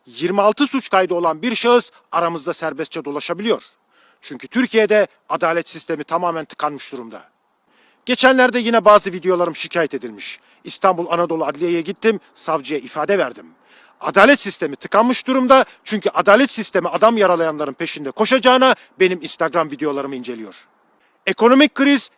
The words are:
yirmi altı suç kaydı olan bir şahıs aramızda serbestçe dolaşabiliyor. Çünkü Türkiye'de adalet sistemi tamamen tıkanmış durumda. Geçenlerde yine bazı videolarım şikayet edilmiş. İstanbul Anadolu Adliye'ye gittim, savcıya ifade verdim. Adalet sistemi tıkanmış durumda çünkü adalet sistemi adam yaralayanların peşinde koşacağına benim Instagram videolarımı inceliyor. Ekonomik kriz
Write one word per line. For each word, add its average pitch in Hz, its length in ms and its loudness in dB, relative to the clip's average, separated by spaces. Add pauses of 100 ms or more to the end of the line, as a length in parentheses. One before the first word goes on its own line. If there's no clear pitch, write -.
yirmi 170 360 -4
altı 214 260 2
suç - 220 -6
kaydı 190 240 2
olan 165 280 -2
bir 233 140 -2
şahıs 240 360 2 (200)
aramızda 170 420 -4
serbestçe 156 520 -8
dolaşabiliyor. 170 580 -4 (580)
Çünkü 131 260 -16
Türkiye'de 214 600 0 (220)
adalet 165 400 -2
sistemi 156 340 -8
tamamen 165 420 -4
tıkanmış - 460 -8
durumda. 120 320 -16 (840)
Geçenlerde 254 540 4
yine 226 260 2
bazı 202 280 6
videolarım 175 420 -2
şikayet 165 380 -4
edilmiş. 113 460 -12 (240)
İstanbul 175 460 -2
Anadolu 165 360 -2
Adliye'ye 165 360 -4
gittim, 180 380 -2 (160)
savcıya 147 440 -6
ifade 151 380 -2
verdim. 131 280 -4 (560)
Adalet 240 400 6
sistemi 165 340 -6
tıkanmış - 520 0
durumda 262 380 4 (180)
çünkü 208 260 -2
adalet 208 420 4
sistemi 185 360 -4
adam 220 300 2
yaralayanların 160 560 0
peşinde 151 380 -10
koşacağına 254 640 4 (240)
benim 185 220 2
Instagram 156 500 -4
videolarımı 139 440 -6
inceliyor. 117 400 -12 (680)
Ekonomik 247 500 4
kriz 277 420 0